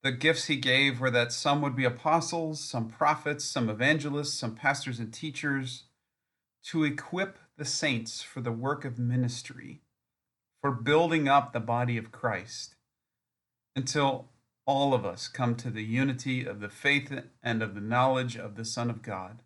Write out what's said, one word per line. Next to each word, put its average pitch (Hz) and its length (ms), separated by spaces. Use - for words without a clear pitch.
The 131 100
gifts 156 340
he 147 100
gave 131 420
were 127 120
that 120 200
some 147 300
would 143 160
be 131 80
apostles, 160 800
some 117 240
prophets, 147 560
some 117 240
evangelists, 143 640
some 113 220
pastors 139 440
and 113 140
teachers, 135 720
to 156 160
equip 170 540
the 151 80
saints 120 560
for - 180
the 120 100
work 135 360
of 120 120
ministry, - 840
for 143 80
building 147 580
up 139 240
the 117 80
body 120 380
of 110 140
Christ, - 640
until 135 540
all 139 300
of 107 100
us 87 240
come 120 280
to 120 120
the 107 160
unity 127 600
of 104 140
the 104 100
faith 143 420
and 113 200
of 101 120
the 101 80
knowledge 123 560
of 101 180
the 113 80
Son 120 240
of 113 140
God 98 440